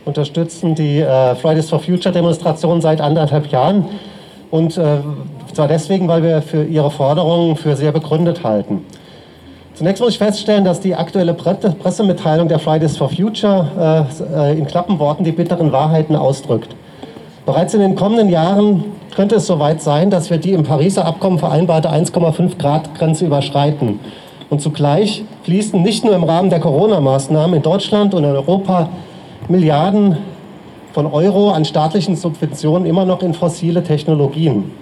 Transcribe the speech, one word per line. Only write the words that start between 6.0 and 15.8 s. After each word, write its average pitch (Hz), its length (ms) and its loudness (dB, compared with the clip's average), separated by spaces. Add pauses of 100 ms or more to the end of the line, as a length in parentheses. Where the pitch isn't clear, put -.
weil 165 140 2
wir 156 220 2
für 151 200 -2
ihre 147 280 0
Forderungen 160 640 2
für 151 200 -2
sehr 147 160 0
begründet 165 520 -2
halten. 104 420 -2 (880)
Zunächst 190 300 -2
muss 233 80 2
ich - 80 -6
feststellen, 208 440 2
dass 180 160 2
die 185 140 0
aktuelle 170 400 0
Pre-, 185 460 -2
Pressemitteilung 175 680 0
der 156 120 2
Fridays 156 380 0
for 139 120 -2
Future, 180 960 0 (260)
äh, 147 200 2
äh, 156 80 0
in 143 80 -2
knappen 175 320 -2
Worten 151 240 0
die 165 80 0
bitteren 165 400 0
Wahrheiten 156 440 2